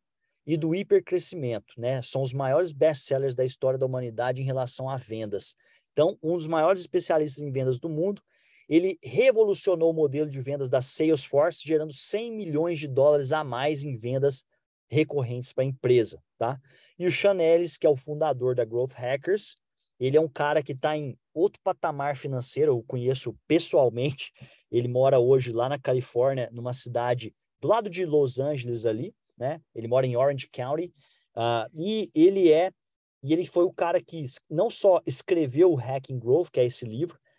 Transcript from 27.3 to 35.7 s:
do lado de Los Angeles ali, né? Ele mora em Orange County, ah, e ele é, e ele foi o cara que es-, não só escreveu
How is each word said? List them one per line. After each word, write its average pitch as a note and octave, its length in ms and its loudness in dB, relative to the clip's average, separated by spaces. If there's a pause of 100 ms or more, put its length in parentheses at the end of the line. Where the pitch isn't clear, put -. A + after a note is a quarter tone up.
do - 80 -6
lado G#3+ 220 0
de F3+ 160 -6
Los C#3+ 340 2
Angeles B2 460 -4
ali, A#2 280 -2 (240)
né? C#3+ 240 -6 (120)
Ele A2+ 140 -10
mora C3 180 2
em B2+ 100 -2
Orange C3+ 360 0
County, D3+ 420 -6 (420)
ah, A#2 380 -2
e G3 400 -4
ele F3+ 380 6
é, E3+ 200 4 (520)
e C#3 100 0
ele E3+ 120 0
foi F3 180 0
o F#3 100 0
cara F3 280 0
que E3 200 -14
es-, B2+ 280 -10
não F3 200 0
só F#3+ 360 4
escreveu D#3+ 680 2